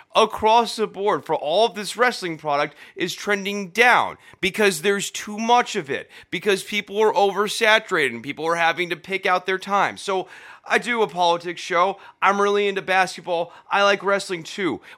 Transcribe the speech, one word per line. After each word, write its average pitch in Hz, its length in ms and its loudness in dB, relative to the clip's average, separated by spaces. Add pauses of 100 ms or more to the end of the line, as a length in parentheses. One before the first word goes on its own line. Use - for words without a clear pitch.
(160)
across 220 600 4
the 214 120 -2
board 190 380 -2
for 160 100 -2
all 170 300 2
of 196 100 -2
this 190 220 -8
wrestling 185 400 -2
product 147 380 -2 (200)
is - 180 -4
trending 202 560 -4
down 170 480 2 (240)
because 190 400 0
there's 202 300 -2
too - 260 -10
much 233 380 2
of 156 140 -6
it, 107 200 -6 (220)
because 196 320 0
people 202 380 -4
are 214 120 4
oversaturated 202 960 2
and 117 140 -10
people 139 220 -8
are 165 100 0
having 170 340 0
to 170 60 -4
pick 190 300 -6
out 185 200 0
their 190 140 -2
time. 190 380 -2
So 190 300 -4 (380)
I 233 120 0
do 226 240 0
a 208 60 2
politics 170 540 -2
show. 180 360 0 (240)
I'm 196 180 2
really 202 280 2
into 196 160 -4
basketball. 180 680 -2 (200)
I 196 100 2
like 202 220 2
wrestling 190 400 -2
too. 151 380 -4 (160)